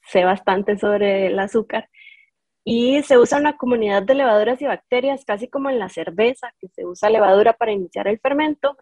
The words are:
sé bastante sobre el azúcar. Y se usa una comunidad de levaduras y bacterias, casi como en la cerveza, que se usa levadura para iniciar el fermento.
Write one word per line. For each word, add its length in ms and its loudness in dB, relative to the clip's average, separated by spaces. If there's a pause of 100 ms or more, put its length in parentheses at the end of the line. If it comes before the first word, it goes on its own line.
sé 160 0
bastante 540 -2
sobre 480 0
el 140 -2
azúcar. 500 -6 (720)
Y 380 0
se 160 4
usa 220 4
una 180 0
comunidad 460 0
de 100 2
levaduras 480 2
y 40 -8
bacterias, 600 -4
casi 220 -6
como 240 -6
en 80 -2
la 100 -6
cerveza, 720 -4
que 80 -18
se 180 -14
usa 240 -2
levadura 440 4
para 180 -2
iniciar 360 -6
el 120 -2
fermento. 640 -2